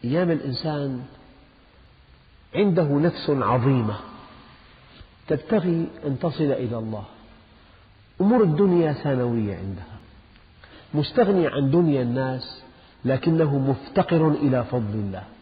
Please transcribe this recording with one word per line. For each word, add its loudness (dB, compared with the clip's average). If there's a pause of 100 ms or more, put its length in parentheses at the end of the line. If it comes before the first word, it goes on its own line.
أيام 0
الإنسان -4 (1500)
عنده 2
نفس 0
عظيمة 2 (1300)
تبتغي 0 (180)
أن -4
تصل -2
إلى -2
الله، -8 (1200)
أمور 4
الدنيا 4
ثانوية -2
عندها، -12 (960)
مستغني 2
عن 0
دنيا 4
الناس -4 (440)
لكنه 2
مفتقر 0
إلى 2
فضل -4
الله. -6 (180)